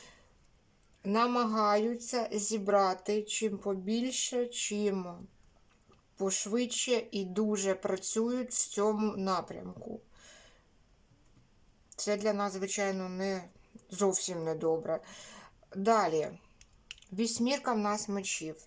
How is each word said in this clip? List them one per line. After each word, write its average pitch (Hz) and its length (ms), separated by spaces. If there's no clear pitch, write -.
Намагаються 226 1300
зібрати 202 920
чим 208 340
побільше, 233 880
чим 190 840
пошвидше 233 960
і 196 140
дуже 196 500
працюють 226 760
в - 180
цьому 214 480
напрямку. 190 840
Це 208 220
для 208 160
нас, 202 200
звичайно, 190 560
не 185 400
зовсім 185 540
недобре. 160 560
Далі. 190 560
Вісьмірка 233 600
в 220 40
нас 208 320
мечів. 190 580